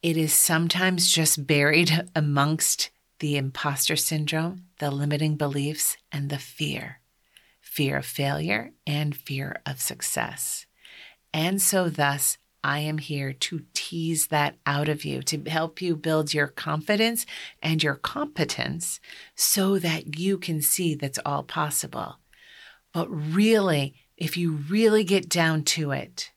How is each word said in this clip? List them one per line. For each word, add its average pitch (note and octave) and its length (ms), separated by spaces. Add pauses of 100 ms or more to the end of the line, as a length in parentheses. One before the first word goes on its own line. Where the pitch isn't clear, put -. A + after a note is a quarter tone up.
It E3 140
is D#3 160
sometimes F3+ 760
just D3+ 360
buried D#3 640
<laughs> - 60
amongst D3 760 (280)
the D3 180
imposter C#3 600
syndrome, D#3+ 680 (140)
the D3 120
limiting D3 460
beliefs, C#3+ 600 (140)
and C#3+ 200
the C#3+ 80
fear. C3 640 (600)
Fear C#3 380
of C3+ 80
failure D3+ 680 (140)
and D3 280
fear C#3 520
of C3+ 140
success. - 840 (680)
And F3 280
so F#3 280
thus, C#3+ 500 (260)
I C#3+ 160
am D3+ 180
here C#3 340
to C3+ 320 (100)
tease E3 540
that D3 280 (100)
out C#3+ 220
of D3+ 160
you, C3+ 180
to D3+ 160 (100)
help D#3+ 320
you F3 160
build D#3 380
your D3 140
confidence G#3 760 (380)
and D#3+ 200
your C#3+ 120
competence - 1080 (340)
so G3 440
that D#3+ 400
you F#3+ 180
can E3 240
see D#3+ 340
that's C#3 300
all C#3+ 180
possible. - 760 (720)
But E3 160
really, E3+ 840 (220)
if E3 200
you F3 160
really G#3 520
get F3+ 240
down D#3+ 360
to D3+ 280
it - 440